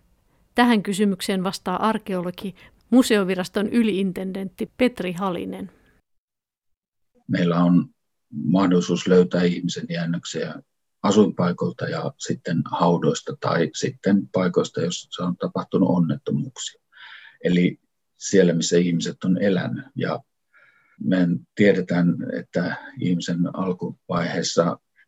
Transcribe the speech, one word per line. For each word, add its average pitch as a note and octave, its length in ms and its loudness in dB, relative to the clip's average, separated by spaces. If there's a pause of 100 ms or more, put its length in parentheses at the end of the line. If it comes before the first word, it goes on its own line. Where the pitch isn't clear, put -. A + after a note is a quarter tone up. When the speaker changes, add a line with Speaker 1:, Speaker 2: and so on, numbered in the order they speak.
(560)
Speaker 1:
Tähän A#3+ 280 4
kysymykseen G3 600 -2
vastaa F#3 440 -2
arkeologi, F#3 680 -4 (340)
museoviraston G3+ 800 2
yliintendentti F#3+ 1080 -2
Petri B3 360 0
Halinen. F#3+ 580 -6 (1600)
Speaker 2:
Meillä F2 360 2
on F2 260 4 (420)
mahdollisuus F2+ 760 2
löytää F2+ 360 4
ihmisen F2 460 -2
jäännöksiä E2+ 640 -6 (480)
asuinpaikoilta F2+ 800 2
ja D#2+ 320 -6
sitten F2 440 -4 (100)
haudoista D#2+ 680 0
tai E2 360 0
sitten - 580 0
paikoista, - 480 0
joissa F2 440 -6
on F2+ 120 -4
tapahtunut F2+ 540 0
onnettomuuksia. - 920 -2 (600)
Eli F2+ 360 2 (380)
siellä, F#2 360 4
missä E2+ 240 0
ihmiset F2 460 0
on F#2 180 0
elänyt. F#2+ 440 -2 (100)
Ja - 240 -4 (840)
me F#2 240 2 (280)
tiedetään, F2+ 600 4 (240)
että - 380 -4 (220)
ihmisen F2 380 -2 (160)
alkuvaiheessa E2+ 1300 -4 (280)